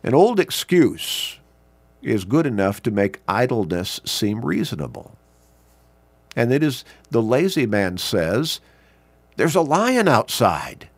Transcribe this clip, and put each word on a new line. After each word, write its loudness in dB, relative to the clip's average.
An -2
old 6
excuse 0
is -2
good 0
enough 0
to -2
make 0
idleness -2
seem -4
reasonable. -6
And 2
it 2
is, -2
the 2
lazy 0
man 0
says, -2
"There's 0
a 4
lion 2
outside." 0